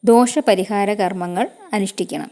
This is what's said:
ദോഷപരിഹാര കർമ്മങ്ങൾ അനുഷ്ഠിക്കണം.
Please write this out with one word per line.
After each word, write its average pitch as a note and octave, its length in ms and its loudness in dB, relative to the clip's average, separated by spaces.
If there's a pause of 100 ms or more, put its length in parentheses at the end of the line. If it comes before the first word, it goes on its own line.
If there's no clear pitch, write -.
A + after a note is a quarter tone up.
ദോഷപരിഹാര G#3+ 880 2
കർമ്മങ്ങൾ F#3 540 -2 (240)
അനുഷ്ഠിക്കണം. G3 600 -6